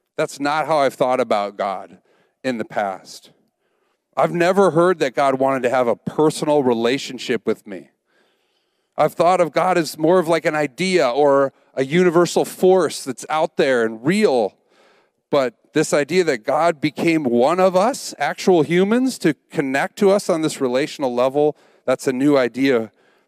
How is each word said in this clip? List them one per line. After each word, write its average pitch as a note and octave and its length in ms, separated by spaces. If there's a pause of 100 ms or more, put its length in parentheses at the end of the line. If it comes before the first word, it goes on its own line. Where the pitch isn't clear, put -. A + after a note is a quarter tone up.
(160)
That's D3 220
not C#3+ 280
how D3+ 120
I've C3+ 160
thought B2+ 240
about G#2 380
God F#2+ 420 (460)
in B2+ 140
the G#2 60
past. - 680 (880)
I've D#3+ 140
never F3+ 380
heard E3+ 300
that C#3 140
God C3+ 240
wanted C3+ 260
to A#2+ 40
have B2+ 200
a G#2+ 60
personal D3+ 680
relationship B2 840
with A2 200
me. F2+ 240 (1080)
I've D3+ 160
thought F3+ 300
of D#3 100
God F3 240
as D#3 220
more D#3+ 200
of, E3+ 80
like, D#3+ 200
an D#3 80
idea D3+ 520
or C#3 460 (220)
a C3+ 100
universal E3 600
force F#3 580
that's - 240
out D#3 300
there C3 260
and A2+ 180
real. D3 540 (720)
But C3 280 (180)
this D3+ 180
idea D#3+ 320
that C3+ 200
God D3+ 360
became D#3 440
one C3 360
of F#3 160
us, G#3+ 420
actual E3 440
humans, G3+ 560
to D#3 160 (160)
connect C#3+ 460
to G3 140
us G3 200
on E3 100
this D3+ 220
relational C3 520
level, C3+ 400 (300)
that's C3 220
a C3+ 80
new C#3 240
idea B2 540 (360)